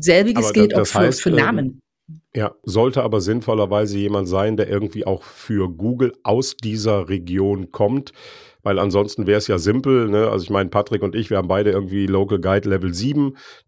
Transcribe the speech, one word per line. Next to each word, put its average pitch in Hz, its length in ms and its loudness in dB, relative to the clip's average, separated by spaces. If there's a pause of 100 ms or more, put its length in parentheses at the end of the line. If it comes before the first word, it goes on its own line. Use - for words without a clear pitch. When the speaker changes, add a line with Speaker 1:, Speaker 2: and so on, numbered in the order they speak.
Speaker 1:
selbiges 202 460 4
Speaker 2:
Aber - 80 0
Speaker 1:
gilt 214 180 6
Speaker 2:
da-, - 60 2
Speaker 1:
auch - 20 4
Speaker 2:
das - 120 0
Speaker 1:
für, 202 60 2
Speaker 2:
heißt, - 240 2
Speaker 1:
für 180 80 0
Speaker 2:
ähm, 160 60 4
Speaker 1:
Namen. 151 440 -2 (540)
Speaker 2:
ja, 104 280 -4
sollte 123 400 2
aber 110 180 0
sinnvollerweise 104 760 0
jemand 101 300 0
sein, 101 280 0
der 107 120 0
irgendwie 101 380 -4
auch 95 160 -2
für 101 460 -4
Google 117 540 -2
aus 123 340 -2
dieser 107 520 -2
Region 95 640 -2
kommt, 127 420 -2 (500)
weil 98 160 0
ansonsten 101 480 0
wär's 104 220 2
ja 98 100 0
simpel, 120 500 2
ne? 107 200 2
Also 101 160 -2
ich 87 60 -8
meine, 98 200 0
Patrick 104 320 0
und 92 120 -2
ich, 110 160 -4
wir 107 60 0
haben 92 120 -2
beide 104 220 2
irgendwie 98 360 -2
Local 98 340 0
Guide 98 280 0
Level 92 260 -2
sieben, 135 420 -2 (320)